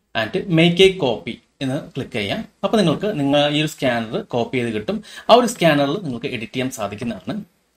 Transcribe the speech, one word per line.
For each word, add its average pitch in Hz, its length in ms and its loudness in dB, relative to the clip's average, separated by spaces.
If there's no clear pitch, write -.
and 180 220 -4
make 170 300 4
a 185 120 2
copy 117 340 -2
എന്ന് 135 360 -6
click 120 160 -8
ചെയ്യാം. 104 320 -2
അപ്പൊ 214 140 2
നിങ്ങൾക്ക്, 170 420 0
നിങ്ങൾ 143 280 2
ഈ 147 120 0
ഒരു 156 60 0
scanner 120 540 -2
copy 123 380 -2
ചെയ്ത് 117 120 -2
കിട്ടും. 143 320 -4
ആ 214 40 10
ഒരു 247 120 8
സ്കാനറിൽ 147 560 2
നിങ്ങൾക്ക് 127 240 -6
എഡിറ്റ് 113 260 -8
ചെയ്യാൻ 131 180 -4
സാധിക്കുന്നതാണ്. 104 760 -8